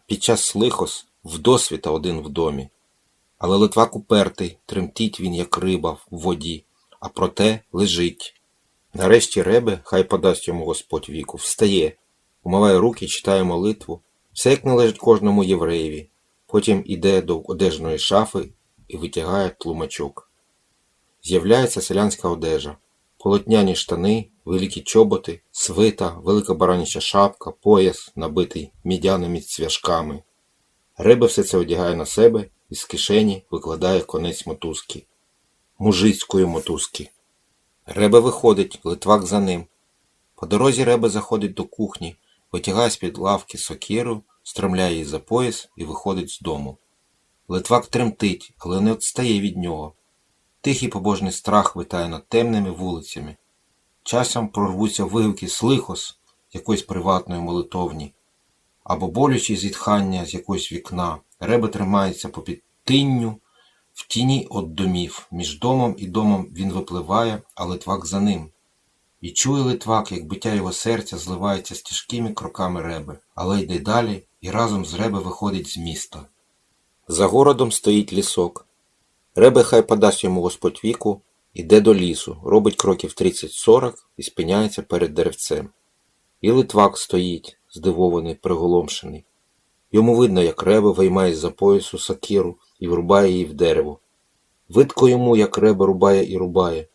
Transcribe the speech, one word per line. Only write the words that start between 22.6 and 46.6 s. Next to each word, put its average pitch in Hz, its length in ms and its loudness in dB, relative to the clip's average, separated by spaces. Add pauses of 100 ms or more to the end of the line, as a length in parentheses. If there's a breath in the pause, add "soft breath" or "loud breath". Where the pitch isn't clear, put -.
Полотняні 101 580 2
штани, 104 520 -2 (180)
великі 92 360 -4
чоботи, 98 600 2 (100)
свита, 101 580 0 (140)
велика 101 300 2
бараняча 90 480 0
шапка, - 500 0
пояс, - 640 2
набитий 80 560 -4 (120)
мідяними 90 560 -2
цвяшками. 78 840 -4 (720)
Ребе 117 300 6
все 101 160 0
це 95 140 0
одягає 87 380 0
на 78 100 -6
себе 110 400 4 (240)
і - 60 -14
з - 100 -10
кишені 104 640 0
викладає 82 500 -2
конець 82 460 -8
мотузки. 76 580 -10 (720)
Мужицької 98 680 2
мотузки. 80 640 -6 (800)
Ребе 104 280 6
виходить, 110 640 2
литвак 95 420 2
за 101 140 0
ним. 90 260 -2 (720)
По - 100 -12
дорозі 123 380 2
ребе 117 260 4
заходить 104 440 -4
до 98 100 -6
кухні, 87 520 -10 (360)
витягає 101 380 0
з-під - 280 -8
лавки 98 400 -2
сокиру, 110 680 -6 (200)
стромляє 92 480 -2
її 80 140 -6
за 73 140 -8
пояс 120 560 -4
і 85 80 -12
виходить 92 460 -6
з - 100 -16
дому. 71 380 -8 (720)